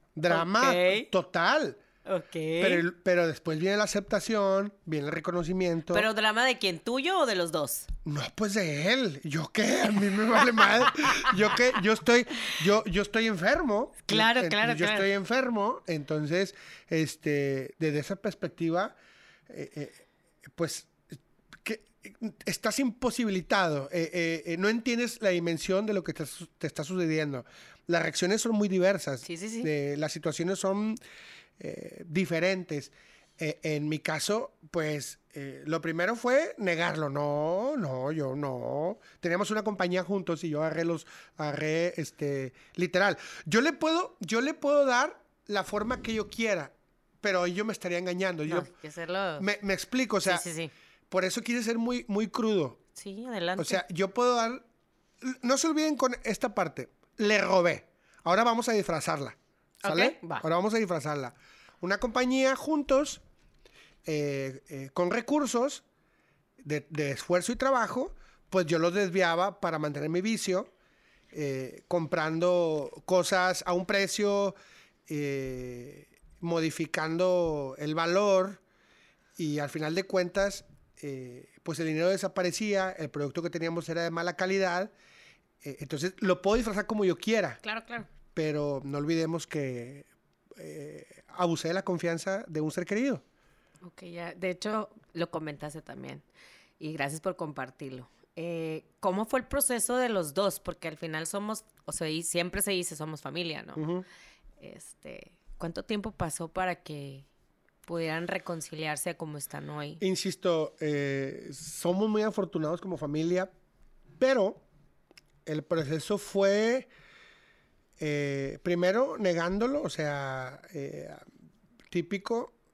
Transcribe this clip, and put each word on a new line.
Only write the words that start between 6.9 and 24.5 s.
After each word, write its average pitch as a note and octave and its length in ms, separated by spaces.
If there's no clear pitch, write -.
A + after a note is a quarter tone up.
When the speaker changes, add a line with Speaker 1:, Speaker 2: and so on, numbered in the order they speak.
Speaker 2:
o D4+ 60
de A3+ 100
los E3+ 160
dos? D3+ 340
Speaker 1:
No, D3 160
pues G#3 180
de F3 400
él. G#3 320
¿Yo D3+ 260
qué? G#3+ 300
A G#3+ 100
mí G3+ 180
me G3+ 160
vale A#3+ 280
madre. A3+ 320
Yo G#3 220
qué, B3 160
yo G#3 80
estoy, A#3+ 340
yo, G3+ 220
yo F#3+ 160
estoy A3+ 260
enfermo. A3 640
Speaker 2:
Claro, A3 340
Speaker 1:
En-, F3+ 100
Speaker 2:
claro, G#3+ 240
Speaker 1:
yo D#3+ 120
Speaker 2:
claro. G#3 100
Speaker 1:
estoy G3 160
enfermo, A3+ 760
entonces, D#3 720
este, C#3+ 920
desde D3+ 220
esa F#3+ 160
perspectiva, F3 800
eh, D3 260
eh, D3 180
pues, - 320
que, - 220
estás G#3 340
imposibilitado, G3 1120
eh, E3 220
eh, E3 320
eh, E3+ 120